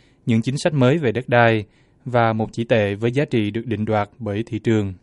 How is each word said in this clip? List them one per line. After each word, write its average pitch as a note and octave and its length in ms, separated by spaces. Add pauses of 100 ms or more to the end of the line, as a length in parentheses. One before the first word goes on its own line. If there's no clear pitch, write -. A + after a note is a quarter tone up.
(260)
những A2+ 160
chính C3 160
sách E3 160
mới C3+ 240
về B2+ 140
đất A2 160
đai A2+ 360 (400)
và A#2 280
một A2 200
chỉ A#2 120
tệ G2+ 300
với A#2 180
giá C#3+ 120
trị G#2+ 260
được A2+ 160
định G#2+ 180
đoạt G#2+ 340
bởi G#2+ 280
thị A2 120
trường G#2 440